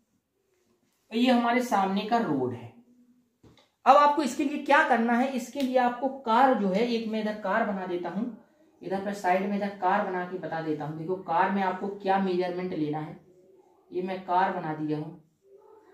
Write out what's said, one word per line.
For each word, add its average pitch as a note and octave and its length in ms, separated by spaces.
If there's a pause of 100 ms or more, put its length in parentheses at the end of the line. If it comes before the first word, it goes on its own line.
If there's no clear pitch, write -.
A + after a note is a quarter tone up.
(1120)
ये B3 200
हमारे A#3+ 320
सामने G3 400
का A#3 160
road C3+ 340
है। A2+ 140 (1160)
अब B3+ 120
आपको D4 260
इसके D4 200
लिए C#4+ 160
क्या D4 300
करना A#3 240
है, A#3 180
इसके C4+ 300
लिए B3+ 180
आपको B3 300 (100)
car B3 360
जो G3+ 140
है, G3+ 160
एक A3+ 220
मैं G#3+ 140
इधर G#3 200
car G3+ 240
बना F#3+ 220
देता F3 220
हूं, G3 160 (560)
इधर G3 240
पर G3+ 100
side G3 340
में G3+ 80
इधर G3+ 200
car G3 280
बना F#3 200
के F3+ 140
बता D#3+ 220
देता D3+ 240
हूं। D#3 120
देखो, E3 200
car F#3+ 340
में G3 120
आपको F#3 320
क्या F#3+ 240
measurement F3+ 540
लेना D#3 260
है, D#3+ 180 (720)
ये F3 100
मैं F#3 200
car F3+ 320
बना D#3+ 220
दिया D3+ 220
हूं। D3+ 200 (760)